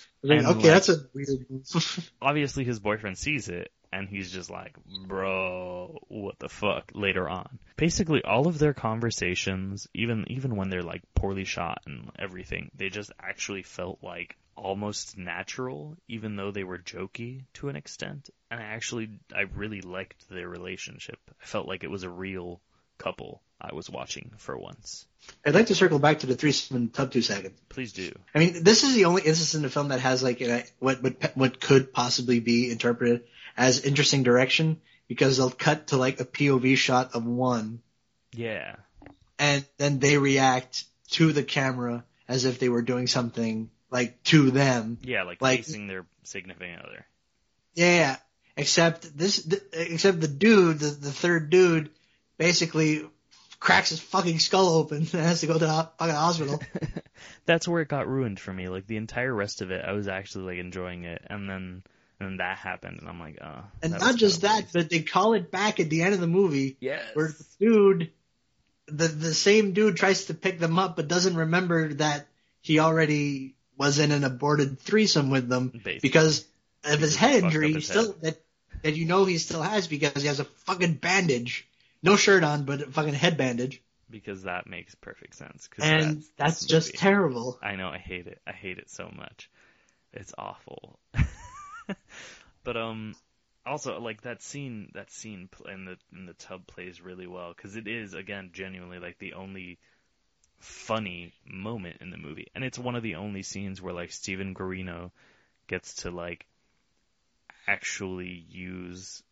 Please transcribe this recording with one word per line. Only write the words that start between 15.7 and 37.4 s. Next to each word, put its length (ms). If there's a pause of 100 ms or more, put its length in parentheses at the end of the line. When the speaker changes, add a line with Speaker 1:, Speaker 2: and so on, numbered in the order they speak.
Speaker 2:
even 280
though 160
they 120
were 140
jokey 680 (100)
to 140
an 60
extent. 540 (220)
And 100
I 40
actually, 440 (260)
I 60 (140)
really 260
liked 480
their 180
relationship. 680 (240)
I 40
felt 220
like 160
it 60
was 140
a 60
real 520 (380)
couple 420 (180)
I 140
was 160
watching 480
for 200
once. 480 (400)
Speaker 1:
I'd 100
like 120
to 80
circle 240
back 200
to 80
the 80
threesome 420
in 100
the 40
tub 200
two 100
seconds. 380 (100)
Speaker 2:
Please 240
do. 180 (240)
Speaker 1:
I 40
mean, 240
this 200
is 120
the 100
only 180
instance 320
in 80
the 60
film 200
that 100
has, 240
like, 180
a, 220 (160)
what, 220
what, 340
what 240
could 340
possibly 460
be 320
interpreted 520 (340)
as 260
interesting 400
direction, 580 (260)
because 300
they'll 140
cut 360
to, 100
like, 220
a 60
P 260
O 60
V 180
shot 400
of 100
one. 560 (520)